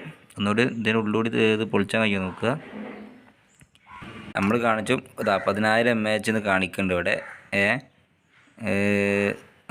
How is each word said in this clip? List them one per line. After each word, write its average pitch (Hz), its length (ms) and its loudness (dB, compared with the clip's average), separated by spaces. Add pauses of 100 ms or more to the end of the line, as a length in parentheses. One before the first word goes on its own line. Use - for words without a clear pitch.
(380)
ഒന്നുകൂടി 104 320 2
ഇതിൻ്റെ 113 340 0
ഉള്ളുകൂടി 110 300 0
ഇത്, 117 100 2 (140)
ഇത് 110 160 -2
പൊളിച്ചാൽ 101 320 0
കഴിയുമോ 98 220 0
നോക്കുക. 110 240 -2 (1800)
നമ്മൾ 98 280 2
കാണിച്ചു 110 320 2 (260)
ഇതാ 107 120 2 (140)
പതിനായിരം 110 480 4
എം 110 160 -2
എ - 60 2
എച്ച് 104 140 -2
എന്ന് 110 160 0
കാണിക്കുന്നുണ്ട് 95 480 0
ഇവിടെ. 90 180 0 (460)
ഏ, 101 60 4 (1040)
ഏ, - 20 0 (1000)